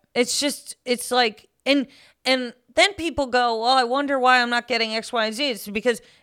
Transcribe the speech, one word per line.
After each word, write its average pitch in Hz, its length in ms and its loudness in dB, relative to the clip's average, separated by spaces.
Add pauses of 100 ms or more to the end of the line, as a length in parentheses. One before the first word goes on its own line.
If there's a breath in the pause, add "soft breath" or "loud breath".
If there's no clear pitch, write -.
(140)
It's 240 260 0
just, - 440 -6
it's 247 280 -4
like, 247 360 0 (160)
and, 277 220 2 (380 soft breath)
and 254 280 -2 (220)
then 381 200 4
people 294 340 -4
go, 240 320 0
"Well, 233 180 2
I 254 60 4
wonder 277 340 0
why 254 240 6
I'm 240 80 -2
not 240 160 -2
getting 226 280 -2
X, 220 180 -6
Y, 226 140 0
and 220 80 -6
Z." 285 160 -2
It's 208 180 -8
because, 214 340 -2 (200 soft breath)